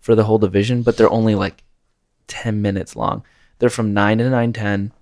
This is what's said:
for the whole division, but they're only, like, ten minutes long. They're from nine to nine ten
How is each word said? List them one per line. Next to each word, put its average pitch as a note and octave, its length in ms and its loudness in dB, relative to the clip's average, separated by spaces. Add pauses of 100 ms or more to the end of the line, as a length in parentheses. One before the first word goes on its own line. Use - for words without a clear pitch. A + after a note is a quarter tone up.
for A#2 140 2
the A2 100 4
whole A2 140 2
division, G#2 440 0
but A#2 140 0
they're A2 140 4
only, A2 240 2
like, G2 280 -4 (680)
ten G#2+ 340 -6
minutes G2 320 -4
long. - 300 -6 (340)
They're A#2+ 120 2
from G#2+ 240 -4
nine G#2 240 2
to A#2+ 120 0
nine A#2 220 0
ten G#2 500 -4